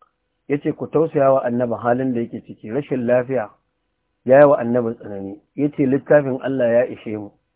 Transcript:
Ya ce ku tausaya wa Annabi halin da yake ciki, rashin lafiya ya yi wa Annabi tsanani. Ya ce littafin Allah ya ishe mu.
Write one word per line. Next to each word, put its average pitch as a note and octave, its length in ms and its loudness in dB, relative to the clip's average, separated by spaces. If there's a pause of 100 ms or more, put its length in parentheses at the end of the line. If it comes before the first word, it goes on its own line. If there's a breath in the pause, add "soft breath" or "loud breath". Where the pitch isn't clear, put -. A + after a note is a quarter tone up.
(480)
Ya C#3+ 100 -2
ce D3+ 160 -4
ku B2 140 -10
tausaya D3 440 0
wa C3+ 140 2
Annabi A#2+ 380 -2
halin B2+ 300 0
da A#2 80 -2
yake A#2 200 -10
ciki, G#2+ 300 -18
rashin C3 340 -6
lafiya B2 440 -2 (760)
ya B2+ 160 6
yi D3 40 10
wa C#3+ 140 4
Annabi A#2+ 380 -2
tsanani. G2 400 -12 (180)
Ya C#3+ 140 -2
ce C#3+ 160 -2
littafin C3+ 560 0
Allah C3 300 -2
ya A#2+ 160 4
ishe A2 300 -12
mu. G#2 120 -12 (260)